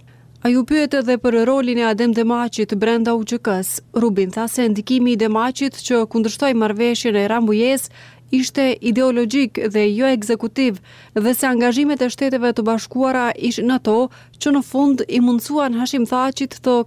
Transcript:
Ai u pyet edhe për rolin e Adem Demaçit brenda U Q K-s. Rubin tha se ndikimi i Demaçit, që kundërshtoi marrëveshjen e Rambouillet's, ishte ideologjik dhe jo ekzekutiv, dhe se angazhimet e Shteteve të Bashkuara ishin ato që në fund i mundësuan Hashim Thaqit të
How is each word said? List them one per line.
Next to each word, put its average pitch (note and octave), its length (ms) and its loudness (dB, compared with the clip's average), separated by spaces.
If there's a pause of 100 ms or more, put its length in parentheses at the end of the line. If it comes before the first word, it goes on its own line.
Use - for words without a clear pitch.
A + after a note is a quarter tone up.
(420)
Ai B3 160 2
u B3+ 80 2
pyet D4 320 0
edhe B3 240 0
për A#3 240 2
rolin B3 380 0
e - 20 2
Adem A3+ 320 2
Demaçit A#3 560 -2
brenda A3+ 400 0
U A3+ 80 0
Q A#3 160 -6
K-s. F#3+ 460 -4 (100)
Rubin G3+ 400 0
tha A3+ 140 -4
se B3 180 -2
ndikimi A#3+ 480 0
i G#3+ 80 0
Demaçit, A#3 560 -2
që A3+ 320 0
kundërshtoi A3+ 480 0
marrëveshjen A3 580 0
e G3+ 140 2
Rambouillet's, A#3 640 0 (400)
ishte C4 480 0
ideologjik A#3+ 800 0 (140)
dhe G#3+ 180 2
jo A#3+ 160 0
ekzekutiv, A3+ 720 0 (340)
dhe A3+ 220 2
se C4+ 140 0
angazhimet B3 520 2
e B3+ 80 0
Shteteve B3 460 0
të A3+ 80 0
Bashkuara B3 600 0 (100)
ishin A#3+ 400 0
ato A#3+ 320 2 (320)
që C#4+ 160 2
në C4+ 80 2
fund C#4 460 0
i A#3+ 100 0
mundësuan B3 560 0
Hashim B3 320 -2
Thaqit C4 560 -4
të B3 240 2